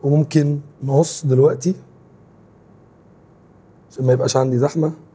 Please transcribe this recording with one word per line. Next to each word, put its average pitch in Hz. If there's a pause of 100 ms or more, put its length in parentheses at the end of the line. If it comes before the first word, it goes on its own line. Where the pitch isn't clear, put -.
وممكن 147 (240)
نقص 139
دلوقتي 135 (2250)
عشان 135
ما 127
يبقاش 127
عندي 131
زحمة. 156 (220)